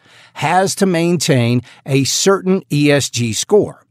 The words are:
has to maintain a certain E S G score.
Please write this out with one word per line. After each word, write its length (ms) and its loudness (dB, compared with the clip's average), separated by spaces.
has 400 0
to 100 0
maintain 760 0
a 200 0
certain 680 0
E 180 2
S 200 2
G 240 -4
score. 580 0